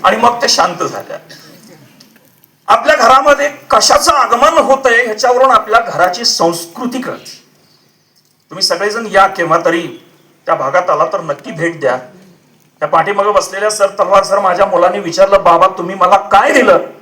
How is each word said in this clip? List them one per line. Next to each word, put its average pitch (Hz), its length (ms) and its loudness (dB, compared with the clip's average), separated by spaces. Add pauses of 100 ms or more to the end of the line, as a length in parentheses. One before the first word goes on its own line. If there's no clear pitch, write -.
आणि 202 120 2
मग - 260 0
ते - 60 0
शांत 170 340 -2
झाल्या. - 340 -8 (1500)
आपल्या 294 300 2
घरामध्ये 277 560 4 (180)
कशाचं 269 420 2
आगमन 277 500 2
होतंय 247 420 0
ह्याच्यावरून 247 460 2
आपल्या 226 300 2
घराची 175 440 -2
संस्कृती 233 760 -4
कळते. - 420 -14 (1080)
तुम्ही - 120 -12
सगळेजण 208 480 -2
या, 190 160 4
केव्हा 170 380 -2
तरी 170 400 -4 (420)
त्या 320 80 -2
भागात 269 360 -4
आला 214 140 0
तर 190 160 -6
नक्की 147 300 -10
भेट 165 300 -6
द्या. 127 160 -2 (840)
त्या - 80 -4
पाठीमागं 202 440 -2
बसलेल्या 202 380 -2
सर 196 160 0
तलवार 196 360 0
सर, 196 160 -2
माझ्या 196 280 0
मुलांनी 180 320 0
विचारलं, 190 440 2
"बाबा 175 240 4
तुम्ही 180 280 -6
मला 196 220 2
काय 220 360 2
दिलं?" 208 260 4 (240)